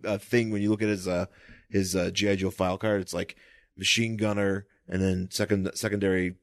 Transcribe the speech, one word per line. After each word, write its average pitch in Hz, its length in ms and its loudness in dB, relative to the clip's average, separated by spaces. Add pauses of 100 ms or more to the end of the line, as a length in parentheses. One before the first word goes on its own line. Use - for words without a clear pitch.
uh, 101 140 -2
thing 117 320 0
when 104 120 -2
you 104 80 2
look 107 120 0
at 107 60 2
his, 95 200 -2
uh, 90 180 0 (440)
his, 95 260 0
uh, 87 140 0
G 95 180 0
I 98 80 4
Joe 95 140 0
file 92 280 0
card. 104 220 0
It's, 90 140 -8
like, 90 220 -6 (400)
machine 113 400 0
gunner 101 500 0 (220)
and 92 140 -2
then 92 280 0
second, 101 440 0
secondary 95 580 0 (100)